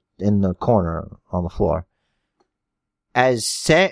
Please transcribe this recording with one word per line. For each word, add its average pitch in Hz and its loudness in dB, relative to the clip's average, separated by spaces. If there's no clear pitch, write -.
in 101 2
the 92 0
corner 87 -2
on 90 -2
the 85 -6
floor. 87 -2
As 127 2
Sa-, 175 2